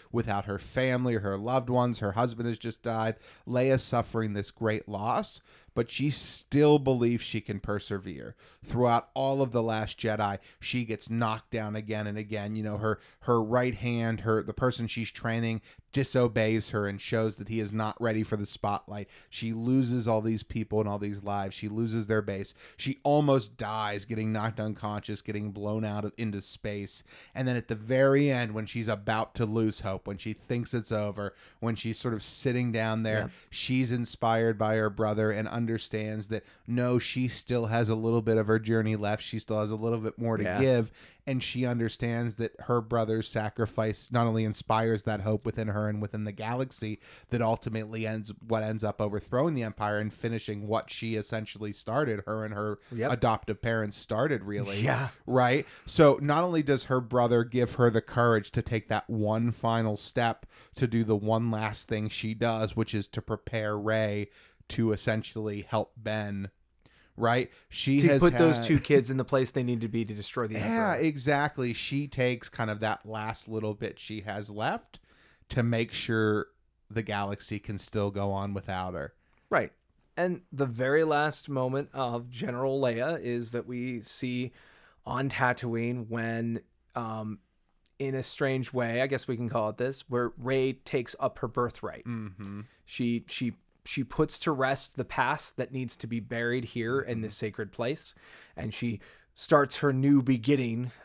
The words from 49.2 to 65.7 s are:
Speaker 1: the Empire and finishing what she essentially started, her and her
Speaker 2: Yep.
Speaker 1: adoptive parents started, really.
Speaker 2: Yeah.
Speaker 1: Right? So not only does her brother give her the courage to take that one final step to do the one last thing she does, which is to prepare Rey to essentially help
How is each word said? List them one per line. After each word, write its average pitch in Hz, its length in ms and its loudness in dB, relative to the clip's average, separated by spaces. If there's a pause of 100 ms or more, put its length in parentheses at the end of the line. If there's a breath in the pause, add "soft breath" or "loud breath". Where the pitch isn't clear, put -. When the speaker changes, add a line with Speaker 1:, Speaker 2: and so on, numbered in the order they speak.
Speaker 1:
the 123 80 -2
Empire 104 380 -2
and 107 120 -2
finishing 107 540 -6
what 110 240 -2
she 113 240 -6
essentially 107 580 -6
started, 113 540 -2
her 110 180 -4
and 107 100 -6
her 104 260 -4 (100)
Speaker 2:
Yep. 120 220 -2
Speaker 1:
adoptive 110 500 0
parents 110 340 0
started, 117 460 -2
really. 101 380 -4
Speaker 2:
Yeah. 127 300 0 (140)
Speaker 1:
Right? 127 400 4 (220 loud breath)
So 147 340 8
not 147 220 4
only 170 220 2
does 135 200 2
her 127 160 2
brother 120 440 4
give 123 300 0
her 120 140 6
the 113 140 4
courage 117 480 4
to 117 120 0
take - 260 -4
that 107 200 -2
one 110 440 2
final 113 440 0
step - 480 -2 (300 loud breath)
to 123 140 2
do 113 160 2
the 107 120 4
one 113 360 2
last 107 360 -4
thing 107 200 0
she 110 260 -4
does, 113 400 0
which 113 220 0
is 101 120 -2
to - 140 -6
prepare 107 560 -4
Rey 104 500 0 (420 soft breath)
to 113 200 2
essentially 107 720 -2
help - 340 -2